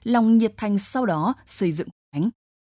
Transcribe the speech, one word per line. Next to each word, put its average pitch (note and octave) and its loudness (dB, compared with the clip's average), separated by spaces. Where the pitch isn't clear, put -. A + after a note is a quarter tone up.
lòng A3+ 4
nhiệt A3 0
thành G#3 -2
sau B3 -4
đó A3+ 0
xây F3 -2
dựng D#3 -6
thánh. E3 -2